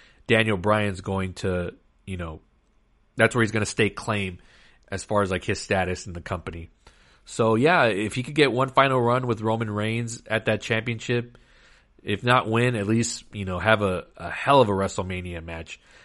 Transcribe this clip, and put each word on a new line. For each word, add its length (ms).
Daniel 300
Bryan's 440
going 320
to, 400
you 120
know, 240
that's 180
where 80
he's 100
gonna 140
stake 300
claim 420
as 160
far 200
as, 80
like, 120
his 160
status 460
in 80
the 80
company. 480
So, 300
yeah, 300
if 280
he 100
could 120
get 160
one 180
final 320
run 240
with 160
Roman 300
Reigns 560
at 180
that 160
championship, 760
if 200
not 260
win, 260
at 120
least, 440
you 140
know, 120
have 240
a, 240
a 120
hell 320
of 80
a 40
WrestleMania 720
match. 360